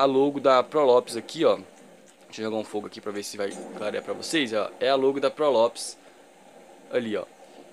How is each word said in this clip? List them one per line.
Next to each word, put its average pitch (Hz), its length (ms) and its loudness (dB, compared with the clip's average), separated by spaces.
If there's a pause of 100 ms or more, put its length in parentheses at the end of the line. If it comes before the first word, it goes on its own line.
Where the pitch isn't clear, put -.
a - 20 4
logo 139 340 2
da 131 240 6
Prolopes 123 540 2
aqui, 156 280 -4
ó. 104 120 4 (680)
Deixa - 160 -12
eu - 20 -6
jogar 110 120 -4
um 107 80 -4
fogo 104 220 -8
aqui 101 140 -16
pra 104 100 -8
ver 101 120 -8
se 104 140 -12
vai 101 140 -4 (260)
clarear 101 260 -6
pra 104 100 -8
vocês, 127 400 -2
ó. 104 180 -2 (100)
É 127 100 2
a 139 40 4
logo 135 260 0
da 135 100 0
Prolopes 127 680 0 (960)
ali, 113 240 -2
ó. - 80 -4 (480)